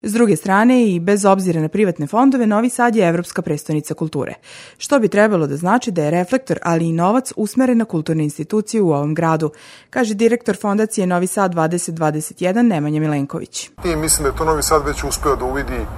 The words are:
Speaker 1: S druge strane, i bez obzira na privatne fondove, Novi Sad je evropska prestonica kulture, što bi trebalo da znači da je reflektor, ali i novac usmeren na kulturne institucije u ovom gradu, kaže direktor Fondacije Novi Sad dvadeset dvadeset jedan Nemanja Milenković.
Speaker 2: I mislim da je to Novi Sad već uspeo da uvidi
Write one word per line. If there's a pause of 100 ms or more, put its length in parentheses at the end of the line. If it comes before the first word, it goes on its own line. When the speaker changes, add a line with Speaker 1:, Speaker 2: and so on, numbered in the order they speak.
Speaker 1:
S
druge
strane,
i
bez
obzira
na
privatne
fondove,
Novi
Sad
je
evropska
prestonica
kulture, (440)
što
bi
trebalo
da
znači
da
je
reflektor,
ali
i
novac
usmeren
na
kulturne
institucije
u
ovom
gradu, (380)
kaže
direktor
Fondacije
Novi
Sad
dvadeset
dvadeset
jedan
Nemanja
Milenković. (160)
Speaker 2:
I
mislim
da
je
to
Novi
Sad
već
uspeo
da
uvidi (180)